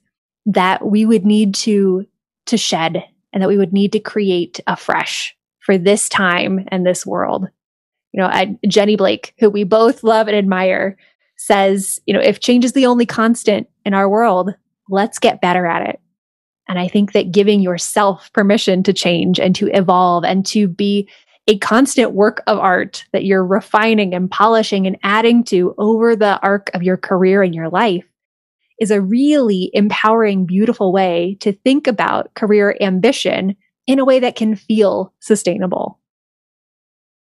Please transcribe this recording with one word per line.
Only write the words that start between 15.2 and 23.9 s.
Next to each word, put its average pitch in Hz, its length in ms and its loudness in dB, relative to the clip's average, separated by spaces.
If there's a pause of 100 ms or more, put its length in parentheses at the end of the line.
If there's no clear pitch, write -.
better 180 240 0
at 170 240 -4
it." - 100 -10 (680)
And 180 120 -4
I 180 80 -4
think 202 240 0
that 190 200 -2
giving 202 300 2
yourself 185 720 -2
permission 202 500 2
to 196 100 2
change 175 460 -2
and 185 180 0
to 202 100 -2
evolve 180 560 0
and 185 240 -2
to 208 200 0
be 202 420 -4 (380)
a 214 100 4
constant 233 540 0
work 208 360 0
of 214 120 0
art 185 540 -2
that 190 120 -2
you're 190 200 2
refining 208 680 0